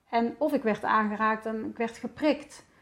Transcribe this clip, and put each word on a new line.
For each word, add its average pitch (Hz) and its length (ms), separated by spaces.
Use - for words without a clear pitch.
En 233 280
of - 160
ik 269 100
werd 214 200
aangeraakt 214 600
en 220 200
ik 214 120
werd 233 200
geprikt. - 680